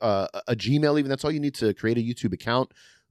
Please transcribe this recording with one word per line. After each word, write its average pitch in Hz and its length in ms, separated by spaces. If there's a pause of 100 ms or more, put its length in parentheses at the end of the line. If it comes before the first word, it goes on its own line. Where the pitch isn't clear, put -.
uh, 98 260 (200)
a 123 80
Gmail 147 420
even, 143 120
that's 135 160
all 151 60
you 151 100
need 143 140
to 107 180
create 117 240
a 120 40
YouTube 117 320
account. 120 380 (400)